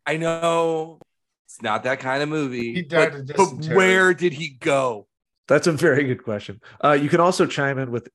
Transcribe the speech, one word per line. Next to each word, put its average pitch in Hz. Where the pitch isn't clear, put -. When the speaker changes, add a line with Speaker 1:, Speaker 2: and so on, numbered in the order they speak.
Speaker 1:
I 151
know 165
it's -
not 110
that 127
kind 131
of 147
movie, 127
Speaker 2:
He 180
died 160
Speaker 1:
but, 143
Speaker 2:
of 131
Speaker 1:
but 147
Speaker 2:
dysentery. 156
Speaker 1:
where 185
did 165
he 151
go? 131
Speaker 3:
That's 147
a 170
very 147
good 127
question. 104
Uh, 147
you 143
can 170
also 180
chime 139
in 131
with 117